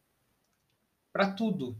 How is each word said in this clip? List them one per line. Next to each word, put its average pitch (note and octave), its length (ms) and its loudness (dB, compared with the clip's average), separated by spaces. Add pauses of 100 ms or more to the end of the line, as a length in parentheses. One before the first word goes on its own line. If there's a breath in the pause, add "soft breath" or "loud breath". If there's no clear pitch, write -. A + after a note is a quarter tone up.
(1120)
Pra G3 200 2
tudo. D3+ 480 -2